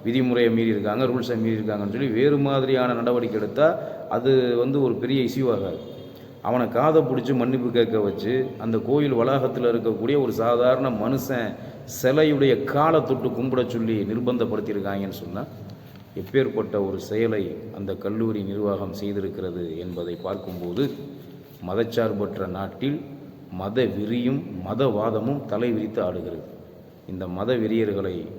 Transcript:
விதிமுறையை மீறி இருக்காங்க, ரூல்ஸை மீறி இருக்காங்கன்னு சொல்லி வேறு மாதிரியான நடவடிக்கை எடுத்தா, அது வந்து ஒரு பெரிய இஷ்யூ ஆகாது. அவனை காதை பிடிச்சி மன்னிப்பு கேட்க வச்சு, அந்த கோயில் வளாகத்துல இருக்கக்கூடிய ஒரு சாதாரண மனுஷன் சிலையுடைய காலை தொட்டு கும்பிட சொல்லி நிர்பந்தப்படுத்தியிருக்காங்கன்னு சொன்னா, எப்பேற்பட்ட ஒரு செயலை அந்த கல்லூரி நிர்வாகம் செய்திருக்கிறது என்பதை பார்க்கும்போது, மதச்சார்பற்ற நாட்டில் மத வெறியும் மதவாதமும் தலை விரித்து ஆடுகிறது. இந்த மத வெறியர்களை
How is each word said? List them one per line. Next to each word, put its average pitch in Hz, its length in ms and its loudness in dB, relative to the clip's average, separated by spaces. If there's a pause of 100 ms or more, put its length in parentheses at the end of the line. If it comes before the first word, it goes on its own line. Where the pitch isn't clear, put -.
விதிமுறையை 123 480 4
மீறி 113 220 4
இருக்காங்க, 104 320 0
ரூல்ஸை 123 320 0
மீறி 110 200 0
இருக்காங்கன்னு 104 360 -2
சொல்லி 131 200 0
வேறு 139 240 4
மாதிரியான 131 560 2
நடவடிக்கை 117 460 0
எடுத்தா, 120 280 2 (420)
அது 123 220 2 (240)
வந்து 131 260 2
ஒரு 123 140 2
பெரிய 131 280 0
இஷ்யூ 123 280 0
ஆகாது. 95 280 -2 (640)
அவனை 120 280 2
காதை 151 320 6
பிடிச்சி 131 340 0
மன்னிப்பு 123 360 2
கேட்க 110 280 4
வச்சு, 101 340 0 (240)
அந்த 113 200 0
கோயில் 135 440 2
வளாகத்துல 127 500 2
இருக்கக்கூடிய 113 500 2
ஒரு 117 120 0
சாதாரண 123 560 4
மனுஷன் 120 600 -2 (400)
சிலையுடைய 139 640 4 (100)
காலை 151 400 4
தொட்டு 127 260 0
கும்பிட 123 380 0
சொல்லி 113 380 0
நிர்பந்தப்படுத்தியிருக்காங்கன்னு 101 1160 -2
சொன்னா, 90 200 -8 (720)
எப்பேற்பட்ட 110 600 -2 (100)
ஒரு 95 140 -4
செயலை 107 440 0 (320)
அந்த 98 180 -6
கல்லூரி 107 500 -2
நிர்வாகம் 98 580 -2
செய்திருக்கிறது 92 640 -4 (120)
என்பதை 87 460 -6
பார்க்கும்போது, 92 600 -4 (840)
மதச்சார்பற்ற 104 800 -2
நாட்டில் 98 520 -4 (520)
மத 101 340 -4
வெறியும் 120 580 -2 (220)
மதவாதமும் 110 800 0
தலை 117 260 0
விரித்து 107 320 -2
ஆடுகிறது. 87 420 -4 (640)
இந்த 92 200 -8
மத 92 260 -4
வெறியர்களை 104 600 0 (260)